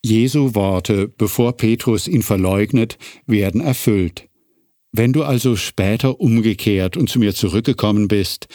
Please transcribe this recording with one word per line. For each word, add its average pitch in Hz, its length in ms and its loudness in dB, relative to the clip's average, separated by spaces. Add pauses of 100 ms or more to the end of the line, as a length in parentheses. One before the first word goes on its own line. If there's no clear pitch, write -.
Jesu 123 540 2
Worte, 98 540 0
bevor 117 480 -2
Petrus 113 500 0
ihn 117 160 0
verleugnet, 104 760 0 (280)
werden 104 340 0
erfüllt. 107 680 -2 (640)
„Wenn 120 200 0
du 147 120 0
also 127 320 0
später 107 640 -2
umgekehrt 107 760 0
und 104 140 0
zu - 80 -2
mir 104 160 2
zurückgekommen 107 720 0
bist, 98 480 -2